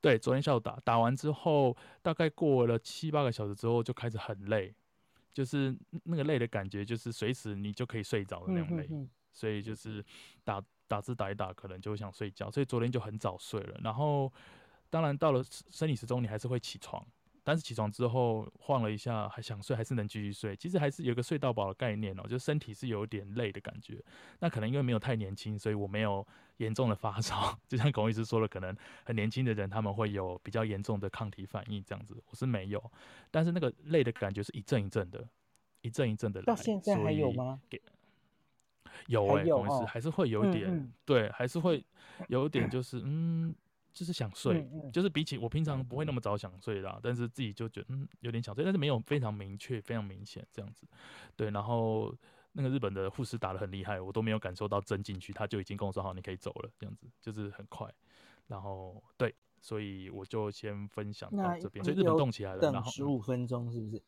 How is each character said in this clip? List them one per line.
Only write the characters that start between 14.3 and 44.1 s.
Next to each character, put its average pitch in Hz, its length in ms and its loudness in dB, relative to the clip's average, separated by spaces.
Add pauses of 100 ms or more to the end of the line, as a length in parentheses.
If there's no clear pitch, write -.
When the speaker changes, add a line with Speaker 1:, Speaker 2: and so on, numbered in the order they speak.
Speaker 1:
当 165 140 2
然 143 140 2
到 156 160 6
了 127 120 6
生 - 440 -4
理 147 60 4
时 117 100 -4
钟 123 160 0
你 120 60 2
还 107 100 -2
是 120 120 -4
会 123 100 0
起 - 200 -8
床， - 280 -10 (380)
但 147 100 4
是 160 80 0
起 - 120 -8
床 107 180 2
之 123 160 2
后 117 500 2
晃 135 240 2
了 110 80 2
一 107 60 0
下， 107 320 -2
还 - 120 -10
想 104 220 -8
睡， 127 140 0
还 110 80 0
是 135 100 -2
能 107 140 0
继 - 60 -10
续 101 180 -4
睡。 98 240 -6
其 - 120 -8
实 180 100 2
还 147 120 4
是 - 140 -8
有 120 100 4
个 120 80 0
睡 151 160 -2
到 135 140 2
饱 104 160 2
的 95 60 -4
概 117 200 0
念 101 240 -4
哦， - 80 -10
就 120 120 -2
身 151 200 2
体 110 160 -4
是 131 140 -4
有 110 180 2
点 101 280 -4
累 110 180 2
的 101 80 -6
感 - 200 -10
觉。 - 220 -12 (380)
那 170 80 2
可 113 120 0
能 107 80 2
因 123 60 2
为 143 80 4
没 123 100 4
有 113 60 4
太 123 160 2
年 98 220 -2
轻， 107 200 -4
所 107 140 0
以 104 60 2
我 101 100 0
没 101 140 0
有 101 260 2 (300)
严 113 180 -2
重 117 140 4
的 107 80 4
发 110 240 -2
烧。 - 380 0
<laughs> - 100 -20
就 131 100 0
像 143 140 6
孔 110 180 4
医 - 20 2
师 110 120 0
说 113 160 2
了， 110 80 2
可 - 100 -8
能 92 180 -4 (280)
很 120 100 -2
年 107 160 2
轻 131 140 0
的 117 100 2
人 98 160 -2
他 110 100 -2
们 101 140 0
会 107 160 2
有 92 320 -2
比 - 80 -8
较 110 140 2
严 101 180 -2
重 107 160 0
的 98 100 -2
抗 104 220 -4
体 95 160 -10
反 98 240 -8
应 104 140 -4
这 - 100 -10
样 101 100 -10
子， 104 220 -14
我 - 80 -18
是 123 100 -6
没 110 220 0
有。 101 160 -2 (480)
但 160 140 4
是 175 80 2
那 175 80 0
个 131 120 2 (120)
累 151 180 4
的 120 80 4
感 101 240 -2
觉 101 80 -2
是 - 100 -6
一 - 80 -6
阵 107 240 2
一 95 40 -4
阵 95 200 0
的， 117 160 -10 (580)
一 120 60 -4
阵 120 220 2
一 107 60 2
阵 104 160 0
的 98 80 -4
来， 101 60 0
Speaker 2:
到 233 100 4
现 208 240 -2
在 202 160 4
还 156 160 2
有 151 180 4
吗？ 127 300 -4 (100)
Speaker 1:
所 120 80 -10
以 - 20 -12
给， - 20 -20 (1200)
有 110 220 4
欸， 101 80 8
Speaker 2:
还 101 80 4
有 156 140 6
哦。 120 60 2
Speaker 1:
孔 110 120 2
医 - 20 4
师， 117 80 0
还 - 140 -4
是 147 100 -2
会 160 200 2
有 107 140 4
一 196 60 6
点， 170 180 0
Speaker 2:
嗯， 180 100 2
嗯。 131 140 -6 (120)
Speaker 1:
对， 113 260 4
还 123 160 -2
是 165 140 -2
会 160 240 2 (420)
有 131 200 2
一 - 20 0
点 120 200 2
就 127 140 0
是， 123 200 -6
<clears throat> - 40 -4
嗯， 165 480 0 (380)
就 - 120 -8
是 170 80 -2